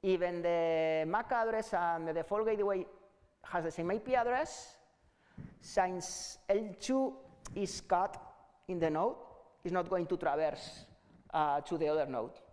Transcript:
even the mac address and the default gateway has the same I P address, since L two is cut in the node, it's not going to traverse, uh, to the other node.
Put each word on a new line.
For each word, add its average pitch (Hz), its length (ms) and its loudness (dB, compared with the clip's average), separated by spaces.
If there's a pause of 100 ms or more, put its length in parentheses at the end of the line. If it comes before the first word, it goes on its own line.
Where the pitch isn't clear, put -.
even 175 420 2
the 160 680 4
mac 214 240 0
address 220 420 0
and 170 320 0
the 160 60 -2
default 196 340 0
gateway 202 400 2 (560)
has 170 220 -2
the 165 80 -2
same 170 180 -2
I 214 80 0
P 254 160 -2
address, 247 640 -2 (840)
since - 800 -2 (100)
L 208 200 4 (100)
two 262 360 0 (420)
is 190 240 -4
cut 190 360 0 (520)
in 180 100 -4
the 165 100 4
node, 160 280 2 (480)
it's 175 80 -2
not 180 180 0
going 175 160 2
to 180 100 0
traverse, 156 680 -2 (500)
uh, 147 280 4
to 170 140 -4
the 151 120 2
other 151 180 4
node. 123 240 -4 (220)